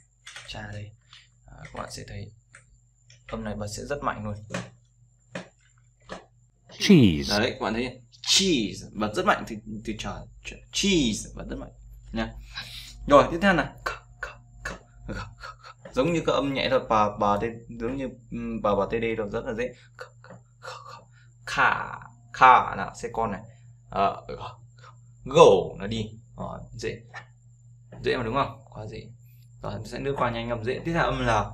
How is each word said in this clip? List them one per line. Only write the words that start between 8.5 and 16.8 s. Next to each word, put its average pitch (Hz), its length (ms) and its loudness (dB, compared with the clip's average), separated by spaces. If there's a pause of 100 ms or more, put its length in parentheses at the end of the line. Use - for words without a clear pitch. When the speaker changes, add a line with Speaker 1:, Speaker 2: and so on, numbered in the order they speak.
Speaker 1:
bật 104 240 -2
rất 226 100 -2
mạnh - 220 2
thì, 113 80 -10 (300)
thì 110 140 -6
chờ, - 260 -10 (200)
chờ, - 100 -14 (160)
cheese 180 640 2
bật - 140 -10
rất 135 60 -8
mạnh, 139 160 -12 (440)
nha. 113 180 -4 (760)
Rồi, 135 240 8
tiếp 165 100 -2
theo 196 120 6
là 143 220 0 (100)
k, - 40 -2 (320)
k, - 60 -8 (360)
k, - 60 -8 (380)
g, 110 60 -8
g, - 0 -
g. - 60 -8 (720)
Giống 151 220 2
như 156 120 0
cái 147 100 2
âm 139 180 0
nhẹ - 160 0
thôi, 131 100 4 (100)